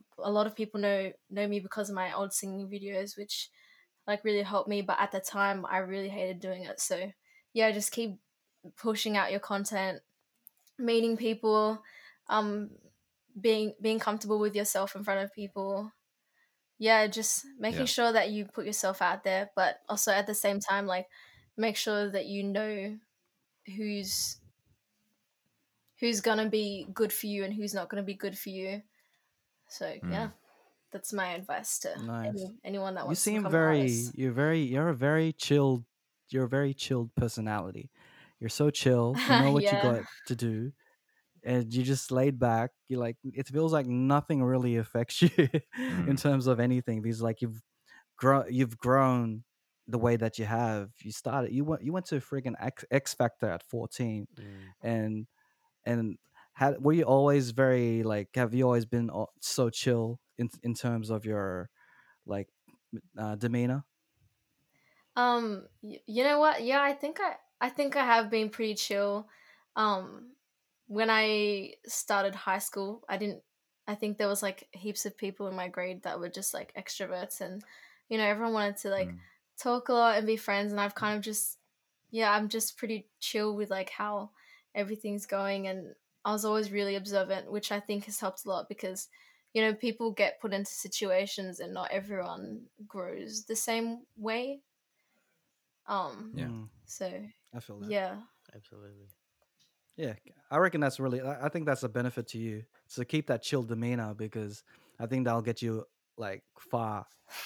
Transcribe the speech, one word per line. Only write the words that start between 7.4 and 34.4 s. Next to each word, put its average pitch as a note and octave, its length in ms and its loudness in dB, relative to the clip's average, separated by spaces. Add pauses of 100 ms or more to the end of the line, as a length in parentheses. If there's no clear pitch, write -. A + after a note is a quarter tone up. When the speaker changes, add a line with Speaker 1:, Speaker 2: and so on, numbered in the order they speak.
Speaker 1:
yeah, A3 200 4
just G3+ 200 -2
keep A3 260 -6 (580)
pushing G#3+ 400 -2
out G3 140 2
your G3 100 -2
content, G3+ 640 -4 (760)
meeting A#3 380 2
people, A3 640 2 (460)
um, G#3 420 0 (680)
being, G#3+ 400 2
being A3 180 2
comfortable G#3+ 400 0
with G#3 160 2
yourself G3+ 400 0
in G3 80 -10
front G3 220 0
of G3 80 -8
people. G3 600 -6 (840)
Yeah, A3 280 6
just - 400 -2 (120)
making F#3+ 220 -2
Speaker 2:
Yeah. C4 60 2
Speaker 1:
sure A#3 260 4
that G#3 180 4
you G#3 140 -4
put G3 220 -8
yourself G3 340 -2
out F#3 240 0
there, G3 300 0
but - 340 0
also G#3 240 0
at G3+ 140 2
the G#3+ 80 -2
same G3+ 260 0
time, G3+ 260 0
like, F#3 220 -2 (480)
make A3 200 0
sure G#3 340 0
that F#3+ 160 -2
you G3 180 -6
know G#3 540 -4 (800)
who's, G3+ 640 -4 (1600)
who's A#3 200 0
gonna A3 280 2
be G3+ 440 -2
good G#3+ 200 0
for - 140 -6
you G3+ 180 -4
and G3 100 -6
who's G#3 200 -4
not F#3 140 -4
gonna G3+ 140 -6
be F#3+ 120 -6
good C4 220 -8
for - 140 -12
you. F#3+ 320 -8 (840)
So, - 180 -8 (240)
yeah, G#3 180 -2
Speaker 2:
Mm. - 40 -14 (580)
Speaker 1:
that's - 220 -10
my G3 220 -2
advice F3+ 460 -6
to F2+ 240 -6
Speaker 3:
Nice. A#2 220 -4 (140)
Speaker 1:
any-, G3 240 -10
anyone F#3+ 300 -6
that E3+ 80 -6
Speaker 3:
You - 40 -6
Speaker 1:
wants E3 140 -2
to - 40 0
Speaker 3:
seem G#3 180 2
Speaker 1:
become F#3+ 40 0
an D#3 60 0
Speaker 3:
very, D#3+ 280 6
Speaker 1:
artist. A#2+ 380 0
Speaker 3:
you're B2+ 140 0
very, D#3 280 2